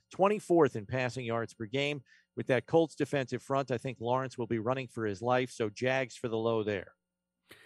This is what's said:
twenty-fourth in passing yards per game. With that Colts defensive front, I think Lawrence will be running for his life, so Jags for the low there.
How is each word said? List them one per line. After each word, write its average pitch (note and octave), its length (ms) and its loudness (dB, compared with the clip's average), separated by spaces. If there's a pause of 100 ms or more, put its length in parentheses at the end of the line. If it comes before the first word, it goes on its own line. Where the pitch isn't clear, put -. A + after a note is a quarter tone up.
twenty-fourth F3 640 4
in G#2 120 -6
passing B2+ 380 -4
yards A2+ 280 -2
per A#2 120 -8
game. C#3 360 -2 (360)
With A#2 100 -6
that B2 180 2
Colts E3 300 2
defensive C3 480 -2
front, C3+ 280 -2
I A#2+ 60 0
think B2+ 220 -6
Lawrence B2+ 380 -2
will A#2+ 100 -4
be A#2 100 0
running B2+ 300 -2
for A2+ 180 -6
his G2+ 160 -4
life, B2+ 300 2
so A2 180 -2
Jags B2+ 460 -2
for B2 140 -6
the A2 80 -2
low A2+ 260 0
there. G2 300 -4 (720)